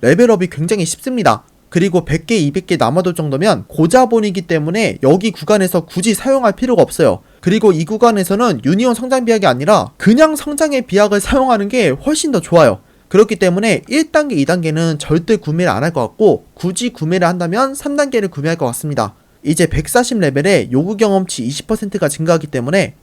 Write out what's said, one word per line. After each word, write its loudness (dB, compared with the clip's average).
레벨업이 4
굉장히 -2
쉽습니다. -2
그리고 0
백 -4
개, 0
이백 -2
개 0
남아돌 0
정도면 -2
고자본이기 2
때문에 -2
여기 2
구간에서 0
굳이 -2
사용할 0
필요가 0
없어요. 0
그리고 2
이 -2
구간에서는 0
유니온 2
성장 -2
비약이 2
아니라 2
그냥 4
성장의 -4
비약을 0
사용하는 0
게 0
훨씬 -2
더 0
좋아요. 4
그렇기 4
때문에 0
일 -2
단계, 0
이 0
단계는 -2
절대 0
구매를 -2
안 0
할 0
것 -4
같고, 0
굳이 -6
구매를 0
한다면 -2
삼 -6
단계를 -2
구매할 -4
것 -4
같습니다. -4
이제 0
백사십 -2
레벨에 0
요구 0
경험치 0
이십 -8
퍼센트가 -4
증가하기 -2
때문에 -2